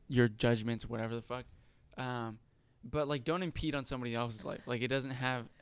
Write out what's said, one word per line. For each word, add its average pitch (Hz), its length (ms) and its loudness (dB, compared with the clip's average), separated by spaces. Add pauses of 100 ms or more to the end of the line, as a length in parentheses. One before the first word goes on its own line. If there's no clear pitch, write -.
your 120 200 6
judgments, 113 600 2
whatever 113 260 -4
the 117 80 -4
fuck. 123 220 -6 (520)
Um, 120 420 -4 (460)
but, 143 240 0
like, 139 160 0
don't 175 180 2
impede 156 320 -2
on 135 100 0
somebody 123 300 -4
else's 117 300 -2
life. - 220 -6
Like, 120 160 0
it 127 60 0
doesn't 135 220 0
have 127 360 -2 (160)